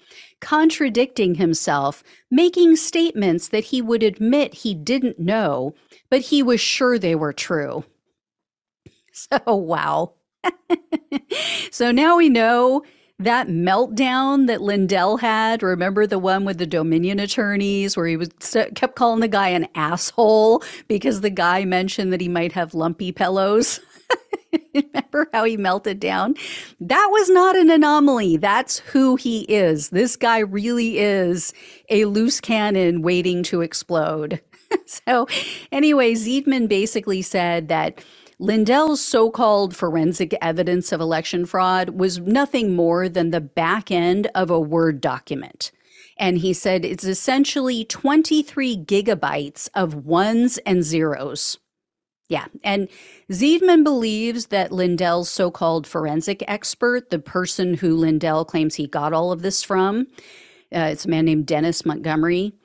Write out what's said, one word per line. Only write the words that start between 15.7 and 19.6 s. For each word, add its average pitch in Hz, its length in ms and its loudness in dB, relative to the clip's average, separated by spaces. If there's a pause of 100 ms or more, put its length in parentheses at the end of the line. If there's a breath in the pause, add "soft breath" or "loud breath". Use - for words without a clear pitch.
the 202 140 0
one 190 260 0
with 190 140 -4
the 175 80 -4
Dominion 165 520 0
attorneys 202 800 -2
where 170 80 -2
he 165 100 -2
was, 165 140 -6 (460)
kept - 200 -4
calling 233 260 2
the 226 60 2
guy 196 220 0
an 175 240 -2